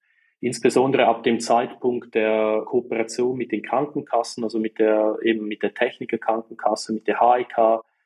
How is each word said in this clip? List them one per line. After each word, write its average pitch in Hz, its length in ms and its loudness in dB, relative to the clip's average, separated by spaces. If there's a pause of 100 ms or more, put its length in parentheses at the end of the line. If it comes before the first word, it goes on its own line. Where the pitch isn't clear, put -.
(400)
Insbesondere 127 640 2
ab 113 160 2
dem 117 160 2
Zeitpunkt 123 800 -2
der 110 500 2
Kooperation 123 720 -2
mit 123 160 -6
den 104 100 -4
Krankenkassen, 135 800 -4
also 110 160 -4
mit 110 220 -4
der, 107 420 2
eben 113 240 0
mit 107 160 -6
der 104 100 -2
Techniker-Krankenkasse, 113 1200 -4
mit 110 140 -6
der 107 140 0
H 120 180 6
I 123 60 -4
K. 113 380 2 (240)